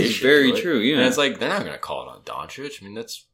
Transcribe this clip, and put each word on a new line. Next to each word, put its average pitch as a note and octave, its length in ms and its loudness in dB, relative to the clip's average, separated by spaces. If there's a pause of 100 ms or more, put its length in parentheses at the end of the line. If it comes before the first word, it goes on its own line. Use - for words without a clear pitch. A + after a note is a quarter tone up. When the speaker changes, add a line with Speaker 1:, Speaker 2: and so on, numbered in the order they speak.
Speaker 1:
addition G3+ 220 0
Speaker 2:
very C#3 260 6
Speaker 1:
to - 40 0
it. - 40 -2
Speaker 2:
true, D#3+ 180 0
yeah. C3+ 180 2
Speaker 1:
And B2+ 80 4
it's B2+ 120 0
like, C#3 220 0
they're C#3 100 -2
not G3 160 -2
gonna D3 120 -10
call - 260 -8
it - 60 -14
on - 140 -20
Doncic. - 580 -12
I - 40 -18
mean, G#2 100 -14
that's, A3+ 380 -12